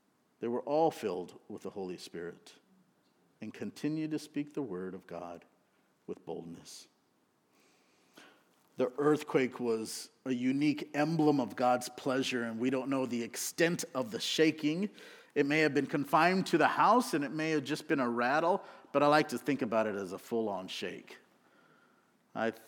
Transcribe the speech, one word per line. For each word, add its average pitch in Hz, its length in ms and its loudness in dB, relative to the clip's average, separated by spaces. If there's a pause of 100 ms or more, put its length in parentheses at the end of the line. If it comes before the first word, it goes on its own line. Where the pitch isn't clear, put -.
(400)
They 113 80 -4
were 120 120 -2
all 156 300 2
filled 90 480 -6 (100)
with 104 140 -12
the 95 80 -10
Holy 92 260 -8
Spirit - 580 -14 (840)
and 107 120 -12
continued 156 600 -6
to 151 60 -4
speak 147 360 -8
the 156 80 -4
word 92 320 -6
of 92 120 -16
God 85 380 -12 (600)
with - 180 -12
boldness." 82 640 -14 (1900)
The 123 200 0
earthquake 143 640 2
was 113 480 -4 (160)
a 131 80 -4
unique 131 640 0
emblem 151 460 4
of 113 140 -4
God's 123 360 2
pleasure, 127 520 -2
and 113 160 -6
we 127 120 2
don't 131 180 -2
know 135 180 0
the 117 160 -4
extent - 640 -2 (100)
of 127 160 -2
the 113 100 -6
shaking. 160 680 2 (460)
It 143 120 2
may 147 140 4
have 151 140 4
been 139 120 2
confined 165 640 2
to 170 100 4
the 147 80 6
house, 190 480 4
and 147 100 0
it 135 80 -6
may 156 180 -4
have 151 140 0
just 143 220 -6
been 147 140 0
a 123 80 0
rattle, 143 560 0 (280)
but 143 100 4
I 147 40 6
like 151 220 6
to 120 100 -6
think 139 240 0
about 110 240 2
it 104 80 -2
as 98 180 -6
a 95 60 -8
full-on 104 480 -4
shake. - 520 -10 (1160)
I, 110 180 0 (160)